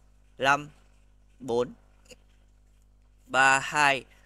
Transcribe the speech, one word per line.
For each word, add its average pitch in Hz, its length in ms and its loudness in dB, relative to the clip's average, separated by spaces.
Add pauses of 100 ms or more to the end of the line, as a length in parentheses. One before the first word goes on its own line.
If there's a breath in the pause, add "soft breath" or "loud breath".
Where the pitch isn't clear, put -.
(380)
năm, 143 320 -2 (680)
bốn, 123 340 -6 (1500)
ba, 135 320 4
hai, 139 460 -2 (200 soft breath)